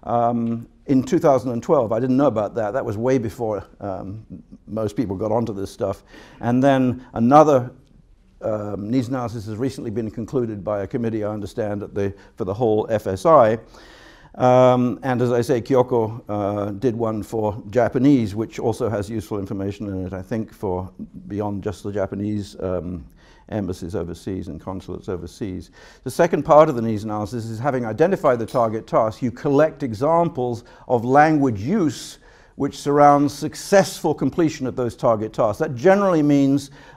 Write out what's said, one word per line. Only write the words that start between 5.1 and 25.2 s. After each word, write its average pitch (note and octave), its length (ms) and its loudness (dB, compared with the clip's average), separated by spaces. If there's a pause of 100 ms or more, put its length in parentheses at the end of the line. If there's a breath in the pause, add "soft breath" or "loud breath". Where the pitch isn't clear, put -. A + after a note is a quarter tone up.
got G#2+ 160 -2
onto A2+ 220 -2
this G2 180 -10
stuff. G2 320 -6 (380 loud breath)
And A#2+ 200 0
then C3 520 2
another, B2+ 580 6 (680)
um, G#2 480 -6
needs B2 180 0
analysis A#2+ 380 -6
has A2 100 -10
recently A#2+ 360 -6
been A2 200 -4
concluded A2+ 540 -6
by G#2 160 -2
a G2 60 -6
committee, A2+ 360 -4
I G#2 80 -4
understand, G2+ 520 -6
at - 100 -14
the, G2+ 200 -2 (220 loud breath)
for A2+ 80 -6
the F#2 100 -4
whole G#2+ 360 2
F A2 180 -2
S F#2+ 180 -2
I. A#2+ 340 8 (760 loud breath)
Um, B2+ 680 4
and B2+ 180 -2
as A#2+ 100 0
I A#2+ 100 2
say, A#2+ 180 0
Kyoko, A#2+ 720 0
uh, G#2 420 -4
did A2 240 -2
one A2 280 -4
for G#2+ 380 -4 (100)
Japanese, A#2+ 640 2
which A2 220 -6
also A#2 300 -2
has G#2 220 -4
useful A2 280 -6
information G2+ 500 -6
in F#2 200 -6
it, F#2 60 -10
I F#2 80 -8
think, A2 320 -8
for F#2 360 -6 (380)
beyond G2+ 360 -6
just G#2 200 -6
the G2+ 80 -8
Japanese, G2+ 720 -4
um, F2+ 440 -6 (440 soft breath)
embassies F#2 460 -6
overseas F2+ 520 -8
and E2 140 -12
consulates F#2 480 -12
overseas. F2+ 640 -10 (320 loud breath)